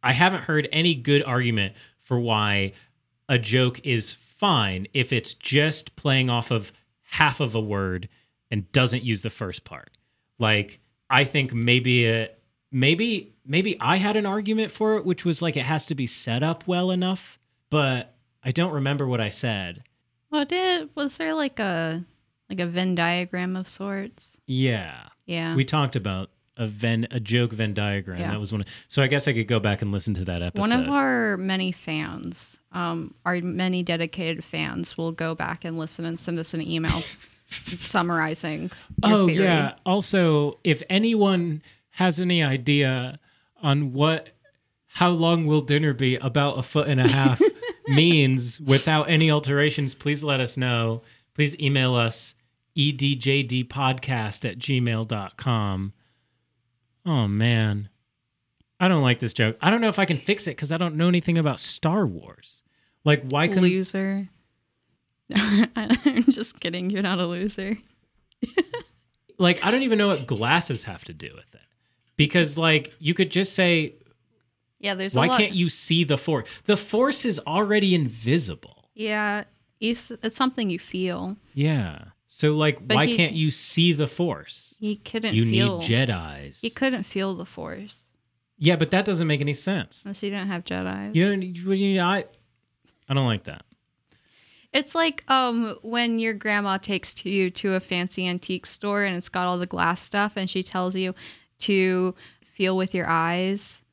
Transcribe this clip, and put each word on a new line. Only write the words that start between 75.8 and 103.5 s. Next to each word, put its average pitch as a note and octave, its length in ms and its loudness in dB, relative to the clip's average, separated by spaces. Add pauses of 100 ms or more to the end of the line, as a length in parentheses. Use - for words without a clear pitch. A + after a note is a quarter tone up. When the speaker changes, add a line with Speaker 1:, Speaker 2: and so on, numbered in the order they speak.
Speaker 1:
the C#3+ 120 0
Force?" C3+ 320 -4 (180)
The G#3 100 4
Force A#3+ 480 0
is G3 200 -2
already G3 520 2
invisible. A#2 1000 -2
Speaker 2:
Yeah, G#3+ 480 -2 (380)
you A3 100 0
s-, A#3+ 220 -6 (100)
it's A3+ 140 -6
something B3+ 340 0
you F3 80 -2
feel. F#3 580 -6 (160)
Speaker 1:
Yeah. C#3 520 0 (240)
So, D3+ 260 0
like, D3+ 320 0
Speaker 2:
But G#3+ 80 0
Speaker 1:
why A3 120 4
Speaker 2:
he A#3+ 100 0
Speaker 1:
can't E3+ 160 2
you D#3 180 0
see E3+ 420 2
the D3 140 0
Force? - 720 -6
Speaker 2:
He G#3+ 200 -6
couldn't A3 360 -6
Speaker 1:
You A2+ 160 4
Speaker 2:
feel. A2+ 300 2
Speaker 1:
need - 80 -6
Jedis. E2+ 720 -2
Speaker 2:
He A#3 100 -4
couldn't B3+ 320 -2
feel G3 320 -4
the F3 100 -10
Force. - 600 -14 (500)
Speaker 1:
Yeah, E3 200 4
but D#3+ 160 0
that G3 120 2
doesn't F3 220 0
make D3+ 140 0
any C#3+ 140 -2
sense. - 500 -6
Speaker 2:
Unless G3 160 -12
he G3 100 -6
didn't G3 160 -6
have F3+ 180 -6
Jedis. F#3 520 -6
Speaker 1:
You F3+ 120 4
don't, G3 140 -2
you, F3+ 300 -6
you, G3 280 0
I, F#3 220 0 (840)
I C#3 60 -2
don't C3+ 120 2
like A2 180 -2
that. - 200 -16 (1080)
Speaker 2:
It's C#4+ 200 0
like, E4 380 0
um, A#3+ 520 0
when A#3 360 0
your A3+ 160 0
grandma G3+ 440 -2
takes - 360 -6
to - 160 -8
you F#3+ 180 2
to F#3+ 260 -2
a F#3 60 0
fancy F#3 460 -4
antique F3+ 400 -6
store G3+ 380 -4
and F#3+ 120 -2
it's F3 120 -10
got F3+ 180 -2
all F3+ 100 0
the F3+ 120 -4
glass F3 340 -2
stuff G#3 340 -2
and F#3+ 140 -4
she F#3 140 -4
tells F#3 320 -4
you F#3 180 -4 (460)
to F#3 520 2 (440)
feel F#3 200 2
with F#3 160 -2
your F3+ 140 -4
eyes. F3 760 -2 (100)